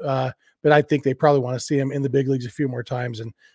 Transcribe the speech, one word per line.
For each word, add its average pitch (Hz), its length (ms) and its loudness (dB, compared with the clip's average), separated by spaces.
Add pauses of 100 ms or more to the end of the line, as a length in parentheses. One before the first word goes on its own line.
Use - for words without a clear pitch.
uh, 131 300 -2 (320)
but 151 80 6
I 151 100 8
think 147 220 0
they 131 100 0
probably 143 260 4
wanna 123 200 -4
see 143 180 -2
him 139 140 0
in 143 100 -2
the 131 80 -2
big 135 160 2
leagues 131 200 -2
a 107 40 -12
few 143 160 -2
more 123 160 -6
times, 123 380 -6
and 113 120 -12 (220)